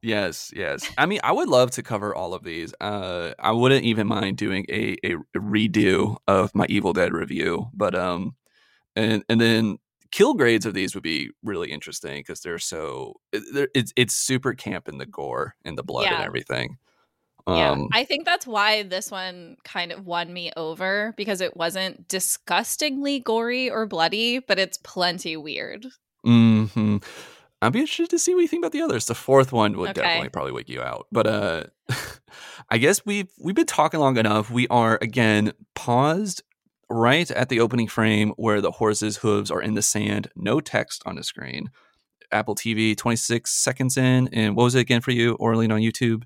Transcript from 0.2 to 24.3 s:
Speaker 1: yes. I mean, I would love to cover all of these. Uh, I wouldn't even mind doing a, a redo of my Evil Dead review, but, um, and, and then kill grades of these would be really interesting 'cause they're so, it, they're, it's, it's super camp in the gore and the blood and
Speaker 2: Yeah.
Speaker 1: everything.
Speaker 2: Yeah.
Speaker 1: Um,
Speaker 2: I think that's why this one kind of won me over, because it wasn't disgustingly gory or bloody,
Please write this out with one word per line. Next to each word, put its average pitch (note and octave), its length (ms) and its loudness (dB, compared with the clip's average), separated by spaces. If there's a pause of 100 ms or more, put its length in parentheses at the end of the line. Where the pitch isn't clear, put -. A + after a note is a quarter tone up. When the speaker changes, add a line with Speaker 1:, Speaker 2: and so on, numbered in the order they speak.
Speaker 1:
yes. D2 340 -6 (100)
I C#3+ 80 4
mean, F#3+ 180 -2
I C3+ 80 2
would C#4+ 160 0
love B2+ 240 6
to A#2 100 -8
cover G#2 320 -6
all F2 200 -6
of F2+ 100 -10
these. E2 360 -8
Uh, F#2 580 -6
I G#2+ 140 0
wouldn't B2+ 320 4
even A2 220 2
mind G2+ 300 -2
doing F#2+ 320 -4
a, G#2+ 340 -4
a F#2+ 140 -2 (200)
redo G#2 840 2 (100)
of F#2+ 260 4
my F#2+ 140 2
Evil G2 240 2
Dead F2 220 2
review, E2+ 580 -4
but, G2 220 -2
um, F2+ 420 -4 (580)
and, A2 360 0
and A#2 100 4
then A2+ 380 2 (320)
kill C4 240 4
grades A#2 320 4
of G#2 80 -4
these F#2+ 200 -2
would G2 80 -10
be D2 280 -4 (120)
really F2 300 -6
interesting D2 500 -12
'cause - 180 -14
they're E2+ 180 -8
so, D2 560 -8 (180)
it, G#2 100 -4 (100)
they're, - 220 0
it's, A#2+ 220 2
it's B2 180 2
super B2+ 380 0
camp F#2+ 360 -8
in D2 100 -14
the C2 80 -10
gore C#2 580 -8
and D#2 140 -8
the - 40 -8
blood - 240 -2
and - 120 0
Speaker 2:
Yeah. - 60 -6
Speaker 1:
everything. B1 520 -6 (720)
Speaker 2:
Yeah. E2 240 4
Speaker 1:
Um, C#2+ 200 -2
Speaker 2:
I A#3+ 120 2
think C#4+ 200 -4
that's F4 220 0
why G#3+ 380 2
this F#3 260 -6
one F#3 540 -12
kind F3 260 -6
of F#3+ 160 -12
won F3 260 -4
me F3 240 -10
over, F#3+ 600 -4
because G3+ 240 -4
it - 160 -4
wasn't F3+ 520 -6
disgustingly C4+ 1120 -2
gory A#3+ 500 -2
or A3 160 -2
bloody, G3 520 0